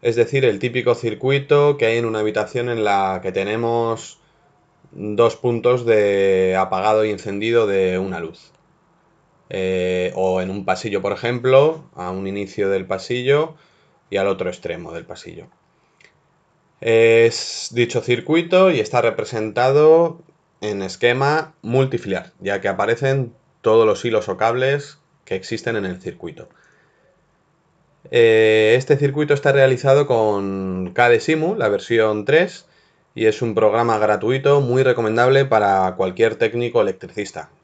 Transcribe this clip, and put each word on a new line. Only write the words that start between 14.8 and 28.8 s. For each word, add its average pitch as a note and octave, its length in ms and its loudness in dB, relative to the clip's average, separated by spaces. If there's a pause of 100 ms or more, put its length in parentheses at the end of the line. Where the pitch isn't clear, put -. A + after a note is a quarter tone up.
del E2 160 -14
pasillo. - 400 -18 (1300)
Es A2+ 920 4
dicho A#2+ 300 0
circuito E3+ 720 2
y C3+ 80 0
está A#2+ 200 0
representado C3 1200 2 (420)
en G2+ 160 -4
esquema B2+ 800 -2
multifilar, A#2+ 800 -4
ya G2 220 -4
que F#2+ 80 -4
aparecen A#2 680 -2 (280)
todos A2+ 220 4
los G#2 200 0
hilos A2 240 -2
o F#2+ 80 -4
cables B2+ 640 -2 (240)
que - 100 -8
existen A2+ 400 -8
en G#2 100 -4
el F#2 160 -8
circuito. E2+ 480 -14 (1600)
Eh, A2 680 4
este C3+ 180 0